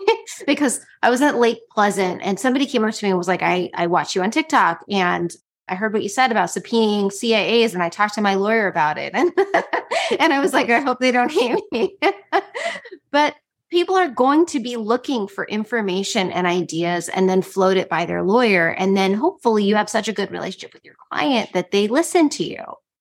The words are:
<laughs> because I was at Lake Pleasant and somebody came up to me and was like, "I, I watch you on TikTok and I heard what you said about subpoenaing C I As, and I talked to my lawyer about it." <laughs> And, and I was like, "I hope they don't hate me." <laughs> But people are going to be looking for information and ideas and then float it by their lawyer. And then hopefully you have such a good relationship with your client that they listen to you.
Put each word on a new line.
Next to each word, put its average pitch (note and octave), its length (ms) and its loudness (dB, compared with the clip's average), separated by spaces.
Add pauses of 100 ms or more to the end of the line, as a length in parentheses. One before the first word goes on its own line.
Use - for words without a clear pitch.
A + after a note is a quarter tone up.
(140)
<laughs> - 320 -10
because C#4+ 380 0 (180)
I A3 60 4
was B3 140 2
at D4 140 2
Lake A#3 240 2 (100)
Pleasant F#3+ 520 0
and G3 160 -4
somebody C4 280 0
came A#3 180 -2
up G#3+ 80 0
to - 120 -8
me G3+ 60 0
and F#3 80 2
was F3 100 -2
like, F3+ 140 -2
"I, F3 300 0
I F3 140 -2
watch E3+ 280 -2
you F#3 80 0
on G3 80 -2
TikTok A#3 600 0
and F3+ 420 0 (360)
I F#3 60 -6
heard G3+ 200 -4
what G#3+ 80 -2
you G3+ 80 -6
said B3+ 200 2
about G3 200 0
subpoenaing G#3 600 0
C A3+ 220 -2
I G#3+ 280 2
As, A3+ 100 0
and F3+ 100 -4
I E3+ 60 0
talked G#3 280 -2
to A3 40 -2
my G3 140 2
lawyer G3+ 340 0
about D3+ 300 -2
it." C#3+ 160 -8
<laughs> - 0 -
And, F4 180 0 (880)
and D4+ 140 4
I C#4 40 2
was C#4 140 0
like, C4 160 2
"I A#3 120 4
hope B3+ 200 -2
they B3+ 120 2
don't B3 200 0
hate D4+ 260 0 (140)
me." D#4+ 300 -2
<laughs> - 1080 -4
But D4 260 2 (320)
people F4 280 4
are F4+ 120 4
going C4+ 380 4
to D4 140 -4
be A#3+ 160 -6
looking A#3 500 -2
for - 200 -8
information G3+ 840 -2
and F3+ 160 -2
ideas F3 640 -2
and F#3+ 200 2
then F#3 140 2
float F#3+ 340 0
it F#3 120 -2
by E3+ 180 -2
their F3 160 -4
lawyer. F#3+ 460 2
And F#3+ 280 0
then F#3+ 160 2
hopefully A3 520 0
you G3 100 2
have G#3+ 160 0
such G#3+ 160 -2
a A3 60 -2
good F#3+ 180 -6
relationship - 420 -10
with - 120 -20
your - 100 -20 (160)
client C4 420 -2
that F3+ 200 -2
they G3+ 160 2
listen D#4+ 400 2
to - 160 -6
you. - 180 -10 (380)